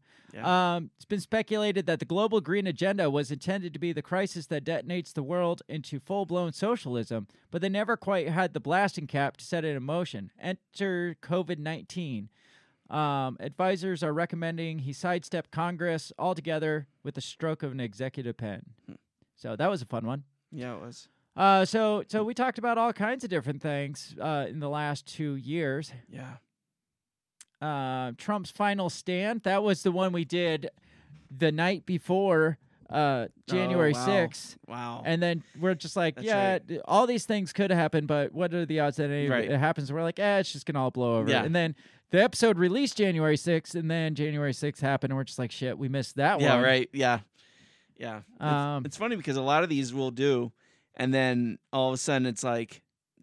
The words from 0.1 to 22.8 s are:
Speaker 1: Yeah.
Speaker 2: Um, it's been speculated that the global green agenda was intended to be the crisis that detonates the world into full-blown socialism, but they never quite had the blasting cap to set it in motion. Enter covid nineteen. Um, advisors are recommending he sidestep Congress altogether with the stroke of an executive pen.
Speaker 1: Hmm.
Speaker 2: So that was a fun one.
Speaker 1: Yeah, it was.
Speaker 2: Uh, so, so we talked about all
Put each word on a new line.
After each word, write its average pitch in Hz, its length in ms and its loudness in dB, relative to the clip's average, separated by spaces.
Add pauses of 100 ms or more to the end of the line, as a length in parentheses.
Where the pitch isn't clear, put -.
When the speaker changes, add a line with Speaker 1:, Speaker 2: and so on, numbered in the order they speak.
Speaker 1:
Yeah. 175 420 2
Speaker 2:
Um, 170 200 -6
it's - 100 -20
been 208 140 -2
speculated 214 680 0
that 165 120 2
the 151 60 -6
global 208 340 2
green 190 260 0
agenda 180 440 2
was 143 220 0
intended 175 420 -4
to 156 60 -10
be 170 120 -2
the 147 100 -4
crisis 180 460 -4
that 147 160 -4
detonates 165 480 -4
the 151 120 -4
world 170 440 0
into 143 320 -8
full-blown 175 540 -2
socialism, 123 760 -2 (240)
but 165 100 -2
they 190 60 0
never 208 300 0
quite 180 320 0
had 175 240 0
the 151 80 -4
blasting 175 460 0
cap - 300 0
to - 80 -18
set 165 200 -2
it 151 100 -2
in 127 80 -6
motion. 143 560 -4
Enter 180 840 -4
covid 175 380 -2
nineteen. 147 680 -6 (600)
Um, 139 520 0
advisors 180 640 -2
are 151 100 0
recommending 165 680 -4
he 139 140 -6
sidestep 170 580 -4
Congress 165 680 -2
altogether 156 720 -2 (160)
with 139 120 -8
the 131 60 -8
stroke - 420 -4
of 139 100 -4
an 135 80 -6
executive 120 560 -6
pen. 104 280 -8 (200)
Speaker 1:
Hmm. - 80 -16 (420)
Speaker 2:
So 113 220 -10
that 160 120 0
was 185 120 -2
a 117 40 -10
fun 113 200 -6
one. 139 180 -6 (280)
Speaker 1:
Yeah, 123 240 -10
it 78 60 -12
was. - 260 -16 (280)
Speaker 2:
Uh, 190 300 6
so, 214 440 2
so 214 160 0
we 240 80 -4
talked 254 240 -2
about 233 200 0
all 233 160 2